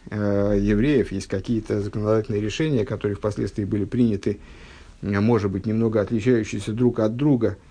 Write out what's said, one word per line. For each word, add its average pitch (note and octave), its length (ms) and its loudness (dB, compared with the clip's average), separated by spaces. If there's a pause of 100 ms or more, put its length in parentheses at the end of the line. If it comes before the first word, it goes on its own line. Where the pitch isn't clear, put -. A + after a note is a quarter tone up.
(100)
э, G2+ 500 2
евреев. G#2+ 500 2
Есть F#2+ 180 -6
какие-то G#2+ 520 -2
законодательные G#2 600 -2
решения, B2 420 0
которые G2+ 320 -4
впоследствии G#2+ 480 -4
были G#2 220 -2
приняты, A2 540 0 (600)
э, G2+ 200 0
может G#2 300 4
быть, G2 140 -4
немного A2 380 2
отличающиеся A2 680 0
друг A#2+ 280 2
от A2 160 2
друга, A#2+ 400 2 (140)